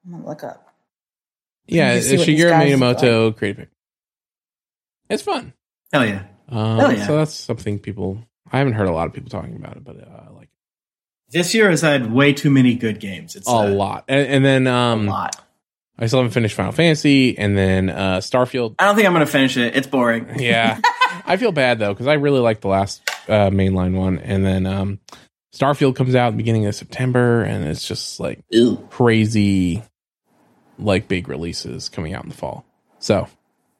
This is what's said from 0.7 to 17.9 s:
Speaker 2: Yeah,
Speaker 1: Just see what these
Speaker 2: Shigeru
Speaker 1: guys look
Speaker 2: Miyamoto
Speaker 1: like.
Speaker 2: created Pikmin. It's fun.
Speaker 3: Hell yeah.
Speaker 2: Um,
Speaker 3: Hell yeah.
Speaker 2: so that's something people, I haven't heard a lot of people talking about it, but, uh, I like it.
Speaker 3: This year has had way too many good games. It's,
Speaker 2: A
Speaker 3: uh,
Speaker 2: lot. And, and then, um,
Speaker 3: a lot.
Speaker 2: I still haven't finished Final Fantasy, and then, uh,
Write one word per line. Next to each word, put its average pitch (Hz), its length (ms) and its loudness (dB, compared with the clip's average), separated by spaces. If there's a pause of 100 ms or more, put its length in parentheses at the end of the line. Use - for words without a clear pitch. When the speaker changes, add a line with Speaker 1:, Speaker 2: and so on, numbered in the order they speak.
Speaker 2:
Yeah, 139 280 2
Speaker 1:
Just 117 140 -2
see 135 80 4
what 165 100 2
these 151 120 2
Speaker 2:
Shigeru 170 100 6
Speaker 1:
guys 143 300 4
look 123 180 2
Speaker 2:
Miyamoto 117 300 4
Speaker 1:
like. 110 100 -2
Speaker 2:
created - 300 -6
Pikmin. - 20 -20 (1400)
It's - 140 -4
fun. 349 300 -6 (380)
Speaker 3:
Hell 135 140 2
yeah. 101 180 -4 (240)
Speaker 2:
Um, 110 320 -2
Speaker 3:
Hell 262 160 4
yeah. 208 100 -6
Speaker 2:
so 151 120 0
that's 151 160 0
something 107 460 -8
people, 101 400 -8 (320)
I 127 80 0
haven't 135 140 0
heard 107 140 0
a 87 40 0
lot 82 160 -2
of - 60 -10
people - 160 -16
talking - 260 -12
about - 220 -16
it, - 60 -20
but, - 140 -20
uh, - 300 -20
I 101 40 -20
like 101 140 -20
it. - 40 -20 (840)
Speaker 3:
This 175 220 0
year 214 160 4
has 156 120 2
had 139 300 0
way 139 220 4
too 143 160 0
many 127 260 6
good 107 240 -4
games. 90 360 -14
It's, - 120 -8
Speaker 2:
A 123 40 0
Speaker 3:
uh, 107 180 2
Speaker 2:
lot. 98 380 -2
And, 139 200 2
and 135 180 2
then, 131 220 2
um, 120 400 0
Speaker 3:
a 98 40 -2
lot. - 340 -8 (560)
Speaker 2:
I 117 60 -2
still 127 120 2
haven't 120 140 0
finished 110 220 0
Final 101 160 -2
Fantasy, 147 680 2
and 101 200 0
then, 95 320 2
uh, 95 300 -2